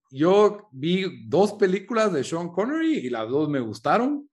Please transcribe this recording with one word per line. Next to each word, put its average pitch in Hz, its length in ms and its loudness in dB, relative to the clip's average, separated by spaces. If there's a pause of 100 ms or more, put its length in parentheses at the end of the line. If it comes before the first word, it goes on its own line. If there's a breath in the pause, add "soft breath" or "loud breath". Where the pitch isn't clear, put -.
yo 196 640 4
vi 139 560 -4
dos 185 260 2
películas 202 580 0
de 139 120 -2
Sean 170 260 -6
Connery 294 560 -2
y 123 60 -6
las 113 180 -6
dos 147 200 0
me 143 100 -2
gustaron, 190 720 -2